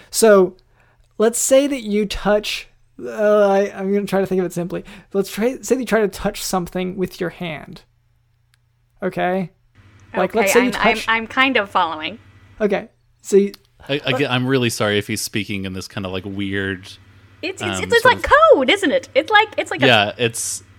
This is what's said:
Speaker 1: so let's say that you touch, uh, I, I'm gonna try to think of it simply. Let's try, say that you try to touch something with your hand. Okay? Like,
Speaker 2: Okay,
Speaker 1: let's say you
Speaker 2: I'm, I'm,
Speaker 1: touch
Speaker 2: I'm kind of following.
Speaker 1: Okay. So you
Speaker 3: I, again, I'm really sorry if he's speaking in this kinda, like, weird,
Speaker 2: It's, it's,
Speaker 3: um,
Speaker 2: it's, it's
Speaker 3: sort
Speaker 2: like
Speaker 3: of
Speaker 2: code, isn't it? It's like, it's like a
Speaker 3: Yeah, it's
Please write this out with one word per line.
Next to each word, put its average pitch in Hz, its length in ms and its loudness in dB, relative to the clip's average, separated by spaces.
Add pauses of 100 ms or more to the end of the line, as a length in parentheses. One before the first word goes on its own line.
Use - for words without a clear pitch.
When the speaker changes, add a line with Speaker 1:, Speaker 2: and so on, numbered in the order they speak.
(100)
Speaker 1:
so 202 460 6 (600)
let's 226 200 2
say 269 280 4
that 269 160 -4
you 208 240 0
touch, - 640 -2 (300)
uh, 214 500 2
I, 196 300 2
I'm 196 140 -4
gonna 202 140 0
try 190 140 0
to 190 60 0
think 185 120 -2
of 185 80 0
it 175 80 -10
simply. 175 280 -6 (300)
Let's 196 180 -2
try, 240 300 -2
say 240 140 -2
that 262 80 2
you 220 40 -6
try 220 140 2
to 202 80 2
touch - 340 -6
something 185 540 -4
with 180 240 -6
your 175 80 -4
hand. 165 540 -12 (1200)
Okay? 180 480 -4 (680)
Like, 190 140 0
Speaker 2:
Okay, 214 80 -2
Speaker 1:
let's 196 160 2
say 240 60 6
you 254 80 2
Speaker 2:
I'm, 208 60 -2
I'm, 220 200 0
Speaker 1:
touch 220 120 -6
Speaker 2:
I'm 226 200 -2
kind 262 320 0
of 196 100 -2
following. 165 500 -4 (440)
Speaker 1:
Okay. 202 260 -2 (320)
So - 160 0
you 202 160 4 (340)
Speaker 3:
I, 143 200 -2
again, 135 240 0
I'm 127 160 0
really 123 240 2
sorry 104 260 0
if 101 100 -2
he's 107 140 -6
speaking 98 460 -6
in 92 80 -8
this 92 120 -10
kinda, 98 220 -10
like, 92 160 -6
weird, 98 640 -6 (560)
Speaker 2:
It's, 370 180 -8
it's, - 20 -10
Speaker 3:
um, - 80 -4 (120)
Speaker 2:
it's, 403 100 -4
it's 466 100 4
Speaker 3:
sort 494 120 4
Speaker 2:
like - 100 -8
Speaker 3:
of - 80 -2 (220)
Speaker 2:
code, 269 160 4
isn't 392 200 0
it? 262 240 -2
It's 311 160 0
like, 427 180 4 (100)
it's - 120 -6
like 349 120 -4
a - 40 6
Speaker 3:
Yeah, 104 300 4
it's - 480 -4 (140)